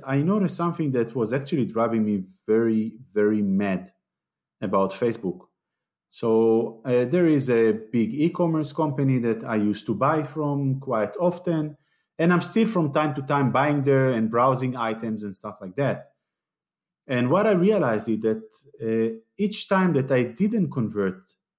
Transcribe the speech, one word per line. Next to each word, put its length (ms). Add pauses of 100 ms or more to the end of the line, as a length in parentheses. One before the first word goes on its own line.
I 160
noticed 360
something 340
that 240
was 180
actually 320
driving 400
me 200 (200)
very, 480 (200)
very 280
mad 500 (680)
about 300
Facebook. 560 (640)
So, 760
uh, 200
there 220
is 220
a 240
big 400
e-commerce 580
company 480
that 240
I 140
used 300
to 60
buy 300
from 560
quite 400
often, 560 (420)
and 140
I'm 100
still 260
from 260
time 220
to 60
time 300
buying 320
there 280
and 200
browsing 460
items 460
and 120
stuff 240
like 160
that. 360 (920)
And 240
what 180
I 60
realized 540
is 140
that, 220 (380)
uh, 380 (180)
each 300
time 260
that 160
I 140
didn't 480
convert 640 (260)